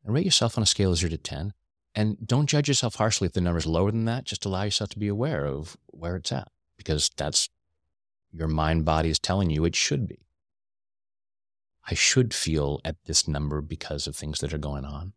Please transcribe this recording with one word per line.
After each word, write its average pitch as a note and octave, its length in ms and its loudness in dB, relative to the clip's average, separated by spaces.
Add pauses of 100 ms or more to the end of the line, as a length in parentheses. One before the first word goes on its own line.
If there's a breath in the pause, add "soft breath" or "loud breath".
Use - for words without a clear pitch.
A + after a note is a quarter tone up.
And G#2+ 100 -2
rate D#3+ 100 2
yourself C3+ 320 4
on A#2 60 2
a G2+ 40 4
scale F#2+ 260 4
of E2+ 60 4
zero F2 120 2
to D#2 80 -4
ten. F#2+ 340 -8 (420)
And G#2+ 220 0 (100)
don't C#3 200 4
judge D3 220 2
yourself B2+ 260 2
harshly G#2+ 320 2
if E2+ 60 -2
the - 80 0
number's E2+ 260 2
lower E2+ 240 4
than A2+ 160 0
that. B2 180 -2
Just - 200 -10
allow A#2 180 -2
yourself G#2 280 -2
to - 80 -12
be G#2 100 0
aware G#2 360 0
of D2 320 -4 (120)
where E2+ 280 -6
it's E2 160 -6
at, C2 160 -4 (300)
because - 380 0
that's - 340 -2 (840)
your D#2+ 160 -4
mind D#2 380 2
body D#2+ 240 2
is D#2 80 -2
telling F#2 320 0
you D#2 160 2
it E2 100 0
should C3+ 300 0
be. - 140 -12 (1700)
I - 40 0
should B2 380 4
feel D2 540 0
at D#2 180 -4
this - 240 0
number D2 320 -2
because D2 460 -8
of D2 100 -8
things D2+ 220 -6
that D#2+ 160 -4
are D2+ 40 -4
going C#2+ 260 -6
on. D2 320 -10